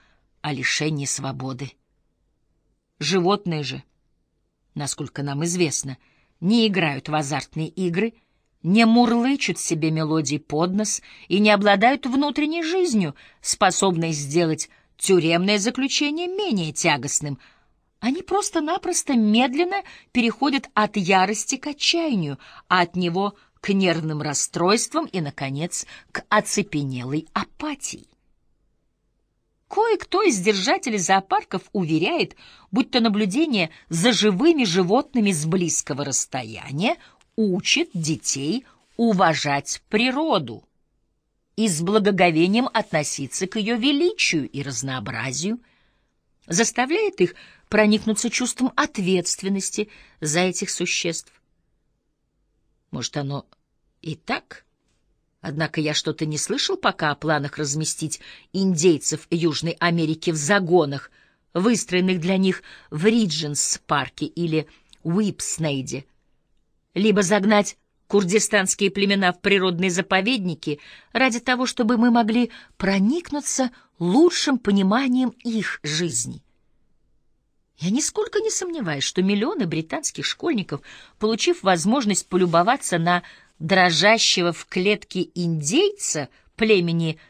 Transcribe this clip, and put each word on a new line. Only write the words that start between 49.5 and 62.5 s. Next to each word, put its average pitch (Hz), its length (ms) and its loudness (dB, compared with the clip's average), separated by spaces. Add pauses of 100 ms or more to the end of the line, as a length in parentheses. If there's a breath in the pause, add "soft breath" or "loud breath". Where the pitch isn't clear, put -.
за 156 220 -2
этих 180 280 -2
существ. - 600 -4 (1600)
Может, 131 260 -8
оно 139 300 -6 (540)
и 160 140 -10
так? - 500 -10 (760)
Однако 156 400 -6
я 151 120 -2
что-то 156 320 -4
не 151 120 -4
слышал 285 400 -4
пока 180 340 -2
о 143 40 -6
планах 147 420 -4
разместить 151 640 -6 (320 loud breath)
индейцев 175 760 2
Южной 165 500 -2
Америки 170 500 0
в 160 60 0
загонах, 156 760 2 (420 soft breath)
выстроенных 185 640 2
для 180 180 0
них 190 260 2 (260 loud breath)